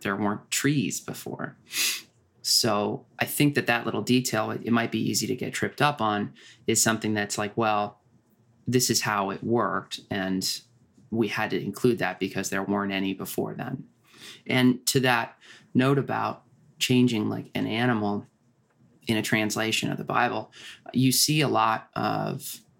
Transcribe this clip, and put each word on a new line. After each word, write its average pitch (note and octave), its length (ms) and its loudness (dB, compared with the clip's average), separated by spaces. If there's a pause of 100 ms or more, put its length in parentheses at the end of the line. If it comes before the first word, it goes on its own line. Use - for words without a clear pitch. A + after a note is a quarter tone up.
There G2+ 140 -2
weren't G#2 340 -2
trees C#3 500 0
before. - 560 -10 (840)
So G#2 640 0 (120)
I - 60 0
think D3 300 2
that A#2+ 140 2
that A#2 180 0
little G#2+ 160 -2
detail, A2 480 2
it, G#2+ 140 -6
it A2 80 0
might A#2 200 2
be A2 80 0
easy G#2+ 280 0
to G#2+ 60 -2
get - 200 -4
tripped - 260 -4
up C#3+ 220 2
on, G#2 320 -2 (320)
is A2 160 2
something A2 320 2
that's G#2 240 -2
like, G#2 180 -4
"Well, G#2+ 440 0 (680)
this B2 220 2
is A2 100 0
how G2+ 300 0
it F#2 120 -8
worked, G2+ 580 -2 (100)
and F#2+ 500 -2 (500)
we A2 180 0
had G#2+ 220 -4
to F#2+ 100 -2
include G2+ 380 2
that F#2 220 -4
because G2 300 -4
there G2 120 -2
weren't G2 300 -2
any G2 220 -2
before - 400 -6
then." - 300 -8 (640)
And B2 400 4
to - 140 2
that A#2+ 360 2 (380)
note C3+ 240 4
about A2 460 -4 (340)
changing, A#2+ 500 4
like, G#2+ 260 -6
an G#2 120 -2
animal G#2+ 600 0 (840)
in A2+ 80 2
a A2 60 2
translation G#2+ 680 0
of F#2+ 80 -4
the - 60 -8
Bible, A2 480 -2 (400)
you B2+ 180 4
see D3+ 300 2
a C3+ 80 2
lot A2 480 2
of G#2+ 640 -4 (200)